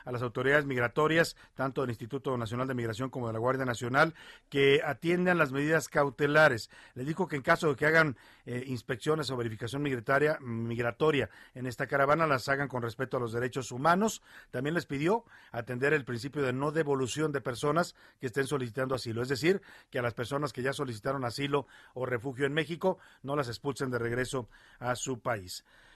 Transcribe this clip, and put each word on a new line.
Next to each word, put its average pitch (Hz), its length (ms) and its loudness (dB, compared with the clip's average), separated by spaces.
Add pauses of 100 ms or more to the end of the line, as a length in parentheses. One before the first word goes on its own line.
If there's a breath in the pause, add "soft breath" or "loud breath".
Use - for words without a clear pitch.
a 123 60 -8
las 123 100 -4
autoridades 131 460 2
migratorias, 151 680 2 (200 soft breath)
tanto 135 260 -2
del 127 80 -2
Instituto 123 480 -4
Nacional 120 300 -4
de 131 80 -4
Migración 117 340 -4
como 123 160 -6
de 113 80 -4
la 110 60 -4
Guardia 131 260 0
Nacional, 127 480 2 (360 loud breath)
que 139 360 6
atiendan 175 540 2
las 147 120 2
medidas 147 380 0
cautelares. 147 800 4 (240 soft breath)
Le 127 120 -8
dijo 160 220 -2
que 156 100 -4
en 135 40 -6
caso 165 280 2
de 135 60 2
que 147 120 2
hagan 160 280 6 (300 soft breath)
eh, 123 220 -6
inspecciones 135 640 -2
o 131 60 -4
verificación 117 440 -4
migratoria, 139 600 2
migratoria 117 880 0 (240 soft breath)
en 127 120 -10
esta 131 220 -6
caravana 147 400 4
las 135 220 2
hagan 139 180 0
con 127 140 -4
respeto 120 360 -2
a - 20 -2
los 117 140 -4
derechos 123 380 -4
humanos. 170 500 2 (300 soft breath)
También 135 220 -4
les 170 120 -2
pidió 165 380 0 (280 soft breath)
atender 123 420 -2
el 143 120 2
principio 127 360 -4
de 127 120 2
no 143 180 -2
devolución 147 600 0
de 139 100 -2
personas 147 540 0 (240 soft breath)
que 135 80 -4
estén 135 180 0
solicitando 131 500 -2
asilo, 117 260 -4
es 127 80 -2
decir, 156 320 2 (280 soft breath)
que 131 100 -4
a - 20 0
las 120 120 0
personas 139 400 -4
que 127 80 -6
ya 135 120 0
solicitaron 135 520 -4
asilo 139 420 -2 (260 soft breath)
o 127 120 -6
refugio 123 400 -2
en 139 80 0
México 160 440 -2 (240 soft breath)
no 139 140 -4
las 143 120 0
expulsen 127 440 -4
de 123 80 0
regreso 120 500 -2 (300 soft breath)
a 123 160 -2
su 127 240 -6
país. 104 460 -6 (300 soft breath)